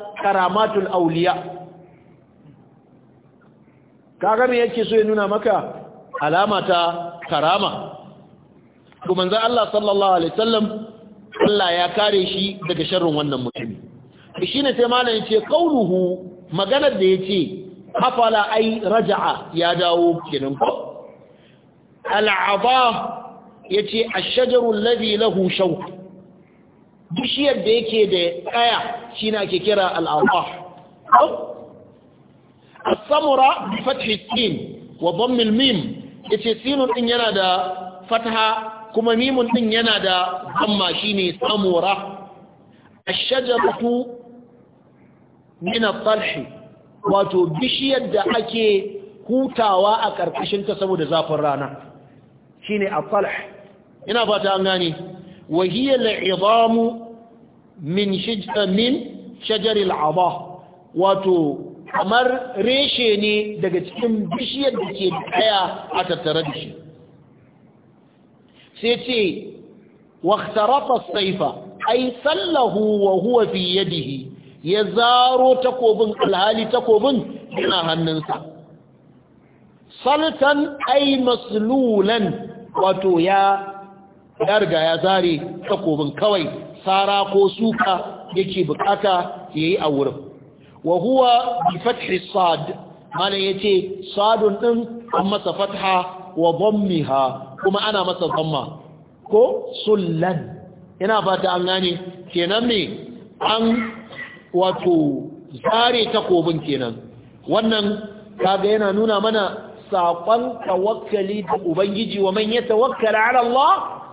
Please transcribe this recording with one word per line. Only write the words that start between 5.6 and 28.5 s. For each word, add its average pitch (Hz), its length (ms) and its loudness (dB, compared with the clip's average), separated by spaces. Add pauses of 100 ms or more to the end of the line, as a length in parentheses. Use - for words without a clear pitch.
Alama 185 460 2
ta 170 520 0 (100)
karama. 170 680 -2 (1080)
To 180 80 0
manzo 185 200 0
Allah 226 360 0
sallallahu 202 480 2
alaihi 165 160 0
wasallam, 220 300 2 (800)
Allah 202 240 2
ya 175 240 2
kare 208 300 2
shi 190 420 -4
daga 170 160 -2
sharrin 170 320 0
wannan 139 320 -2
mutumi. 110 320 -10 (640)
Shi 269 180 -2
ne 269 140 2
sai 240 160 2
malam 240 320 2
yace 220 240 2
qauluhu, 202 1040 0
maganar 220 480 2
da 190 60 4
yace 190 580 0 (320)
afala 226 560 2
ai 220 320 0
raja'a, 185 720 0
ya 170 200 2
dawo 170 440 2 (100)
kenan 139 300 -4
ko? - 480 -4 (960)
Al'aba 208 1200 2 (480)
yace 208 320 0 (160)
ash-shajaru 247 560 2
alladhi 220 400 0
lahu 190 340 2
shawk. 175 300 0 (1400)
Bishiyar 254 480 0
da 214 80 2
yake 220 400 2
da 170 400 -2